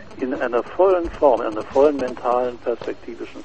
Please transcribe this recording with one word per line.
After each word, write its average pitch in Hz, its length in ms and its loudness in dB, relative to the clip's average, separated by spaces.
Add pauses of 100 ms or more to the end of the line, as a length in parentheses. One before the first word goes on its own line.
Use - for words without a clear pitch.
(200)
in 127 140 -4
einer 120 300 0
vollen 180 480 2
Form, 120 300 4
in 120 60 -2
einer 107 160 -6
vollen 143 340 4
mentalen, 123 600 -2
perspektivischen 113 840 -8